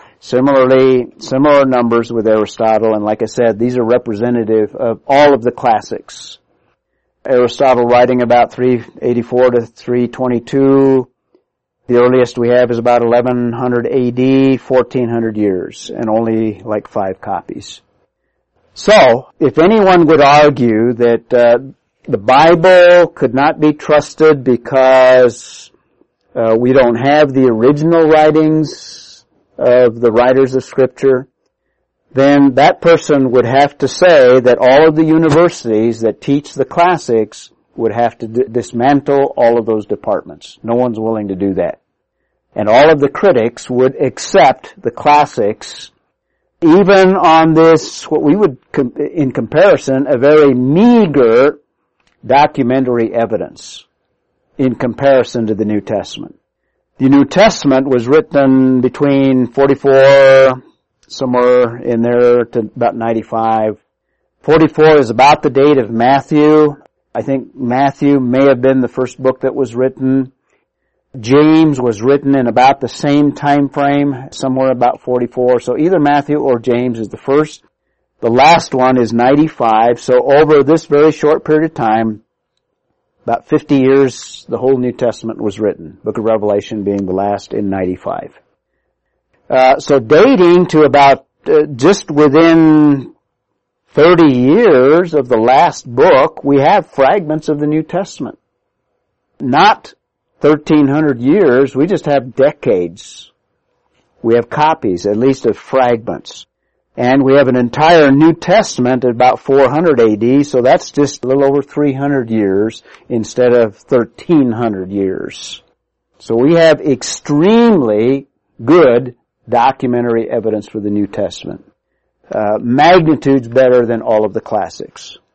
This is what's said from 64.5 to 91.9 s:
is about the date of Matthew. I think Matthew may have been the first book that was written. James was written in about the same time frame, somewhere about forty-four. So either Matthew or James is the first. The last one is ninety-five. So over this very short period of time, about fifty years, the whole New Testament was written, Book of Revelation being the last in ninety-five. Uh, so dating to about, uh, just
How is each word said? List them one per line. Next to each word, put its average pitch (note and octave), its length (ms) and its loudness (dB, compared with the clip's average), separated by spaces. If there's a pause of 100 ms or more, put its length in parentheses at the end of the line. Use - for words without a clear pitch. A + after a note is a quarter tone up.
is A#2 120 -2
about C3+ 320 2
the D3 60 -2
date C#3 280 2
of A2 120 -2
Matthew. C#3+ 880 2 (400)
I A#2 60 -6
think C3+ 340 -8
Matthew C#3 640 -2
may B2+ 300 0
have B2 120 0
been C3 200 0
the A#2+ 60 -2
first B2+ 340 -8
book C3 200 -4
that C3 140 -6
was A#2+ 180 -6
written. C3 580 -4 (880)
James D3 600 2
was A2+ 220 -4
written C#3 340 0
in B2+ 80 -2
about B2+ 360 2
the B2+ 60 -6
same D3 440 -2
time C#3+ 380 -2
frame, C#3+ 600 -4
somewhere C3 380 -4
about B2 320 -2
forty-four. B2 600 -2
So B2 160 -6
either E3+ 220 0
Matthew D3 380 -2
or B2+ 220 -2
James A#2+ 400 -4
is G#2+ 80 -10
the A2+ 100 -16
first. D3+ 460 -4 (560)
The A#2 100 -2
last C3 460 2
one B2+ 240 0
is A2+ 120 -2
ninety-five. A#2+ 880 0
So B2+ 220 0
over C#3+ 420 2
this D#3+ 220 0
very D3+ 260 2
short D#3 320 -2
period D#3 280 -2
of - 20 -20
time, A2 500 -4 (1000)
about - 260 -6
fifty D3+ 300 -2
years, C3 680 0
the A2 120 -8
whole C3 180 0
New B2 140 -4
Testament A2+ 500 -8
was G#2+ 180 -8
written, E2+ 440 -8
Book G#2+ 160 -2
of G#2+ 60 -6
Revelation G#2 580 -4
being G2 240 -6
the F#2 60 -8
last G2+ 400 -6
in G2+ 180 -6
ninety-five. - 680 -8 (1120)
Uh, C3 300 2
so C#3+ 200 0
dating F3 680 2
to D3+ 160 2
about, C#3+ 420 2 (220)
uh, D#3 160 2 (120)
just E3+ 360 0